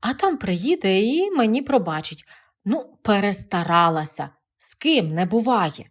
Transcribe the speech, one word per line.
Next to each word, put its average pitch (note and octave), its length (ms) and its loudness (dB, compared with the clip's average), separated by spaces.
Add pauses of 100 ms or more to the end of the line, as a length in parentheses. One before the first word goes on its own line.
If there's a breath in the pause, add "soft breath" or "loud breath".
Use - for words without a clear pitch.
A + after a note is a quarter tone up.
а A#3+ 140 -4
там F#4+ 220 0
приїде F#3+ 640 0
і D#4 300 0
мені B3+ 320 2
пробачить. E3+ 640 -2 (400 soft breath)
Ну, - 380 -4
перестаралася, E3+ 1300 0 (280)
з - 160 -8
ким A3+ 400 0
не F3 120 0
буває. G#3+ 640 0